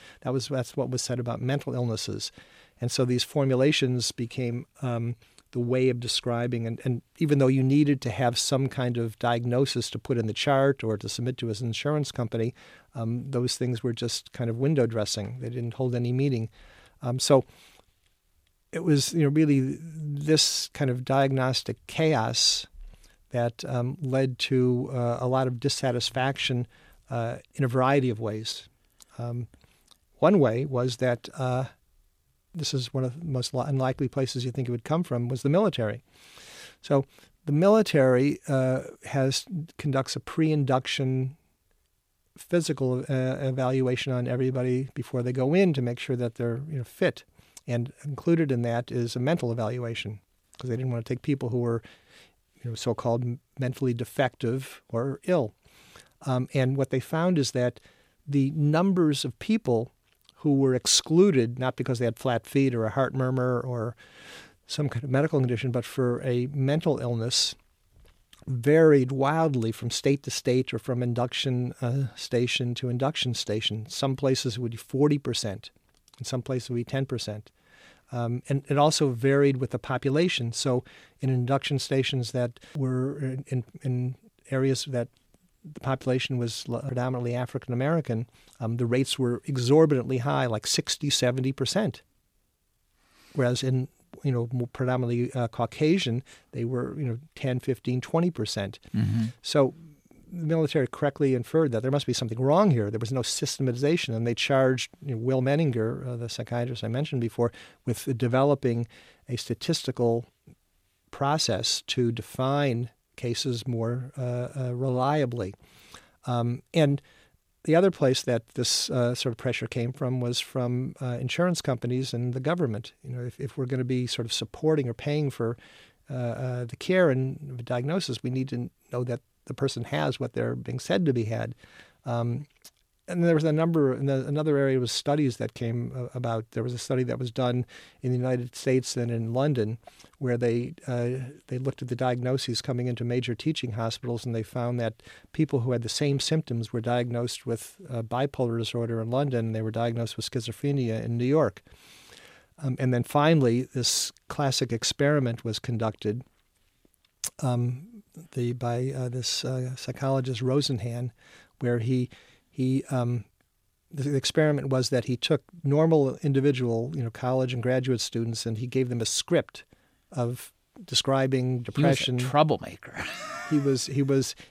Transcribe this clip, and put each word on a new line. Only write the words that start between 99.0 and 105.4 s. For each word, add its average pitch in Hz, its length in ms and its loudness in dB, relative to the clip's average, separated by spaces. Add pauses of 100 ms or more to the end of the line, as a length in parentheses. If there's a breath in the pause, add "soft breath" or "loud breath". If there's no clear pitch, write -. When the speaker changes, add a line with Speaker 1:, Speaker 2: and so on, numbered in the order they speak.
Speaker 1:
So 143 320 2 (560)
the 170 140 -6
military 156 420 2
correctly 139 460 0
inferred 139 380 2
that 113 100 0
there 131 100 -2
must 143 140 0
be 123 80 0
something 113 260 -4
wrong 160 300 4
here. 110 220 2
There 113 80 -2
was 117 120 -4
no 127 120 -2
systematization, 135 920 -2
and 113 140 0
they 117 80 0
charged, 131 560 2 (120)
you 139 120 -6
know, - 20 -4
Will 131 240 0